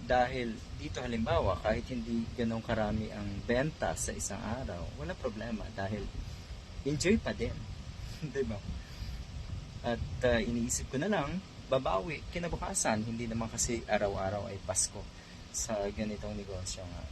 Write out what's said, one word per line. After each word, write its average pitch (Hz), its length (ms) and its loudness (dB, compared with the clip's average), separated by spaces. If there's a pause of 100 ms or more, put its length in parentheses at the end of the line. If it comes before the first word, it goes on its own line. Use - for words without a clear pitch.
Dahil 123 480 4 (240)
dito 151 240 -4
halimbawa, 120 640 4
kahit 113 240 4
hindi 117 480 0
ganong 113 240 2
karami 107 480 2
ang 104 160 -4 (240)
benta 120 480 2
sa - 160 0
isang 104 280 -4 (200)
araw, 92 240 -4 (160)
wala 170 160 -4
problema 107 560 -2
dahil 98 320 -2 (800)
enjoy 151 320 4
pa 123 160 0
din. 113 240 0 (640)
<laughs> 139 140 -4
Diba? 113 260 0 (1200)
At, 117 160 2 (240)
uh, 120 160 8
iniisip 117 520 0
ko 135 80 0
na 175 80 2
lang, 170 320 2 (280)
babawi 160 520 2 (120)
kinabukasan. 170 720 2
Hindi 117 240 -2
naman 113 200 0
kasi 117 400 0
araw-araw 101 640 2
ay 95 120 -6
Pasko - 360 2 (520)
sa - 240 0 (160)
ganitong 107 440 -2
negosyo 95 480 -6
nga. 85 280 -8